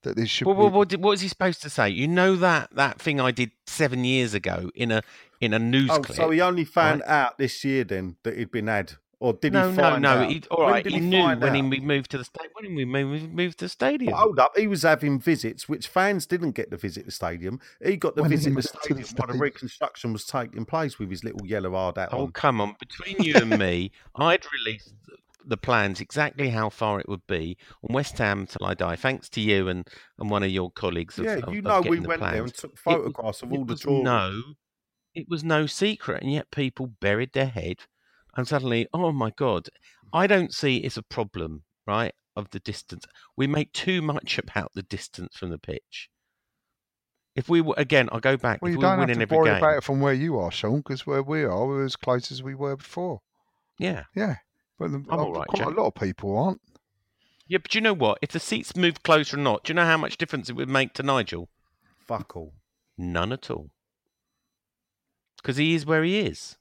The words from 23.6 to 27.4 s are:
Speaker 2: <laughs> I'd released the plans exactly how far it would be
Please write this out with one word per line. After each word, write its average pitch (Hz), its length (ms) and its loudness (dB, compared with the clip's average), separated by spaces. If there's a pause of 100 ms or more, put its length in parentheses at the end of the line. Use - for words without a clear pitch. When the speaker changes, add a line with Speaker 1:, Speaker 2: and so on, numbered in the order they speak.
Speaker 2:
<laughs> - 120 -20
I'd 170 380 2
released 113 400 -6 (500)
the 117 140 -2
plans 104 420 0
exactly 143 500 -2
how 110 200 -2
far 104 300 -2
it - 100 -8
would 95 160 -8
be 87 320 -4 (320)